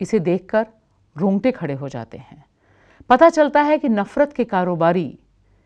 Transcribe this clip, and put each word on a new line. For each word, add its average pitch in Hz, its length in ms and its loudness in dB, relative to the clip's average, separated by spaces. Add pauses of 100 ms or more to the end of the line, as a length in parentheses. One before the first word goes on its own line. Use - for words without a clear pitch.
इसे 202 180 -2
देखकर 185 480 -2 (500)
रोंगटे 196 340 0
खड़े 147 220 -6
हो 135 160 -10
जाते 117 280 -14
हैं। 139 280 -20 (640)
पता 254 200 6
चलता 311 320 2
है 302 160 2
कि 302 120 -2
नफरत 226 440 -2
के 247 100 -2
कारोबारी 180 760 -2 (460)